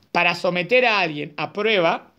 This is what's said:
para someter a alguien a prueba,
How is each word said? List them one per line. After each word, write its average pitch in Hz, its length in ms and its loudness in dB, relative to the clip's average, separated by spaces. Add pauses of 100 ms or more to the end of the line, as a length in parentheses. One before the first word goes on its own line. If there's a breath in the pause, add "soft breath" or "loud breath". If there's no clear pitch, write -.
(120)
para 175 240 2
someter 180 500 0
a 220 140 2
alguien 147 380 -6
a 151 160 -6
prueba, 202 640 0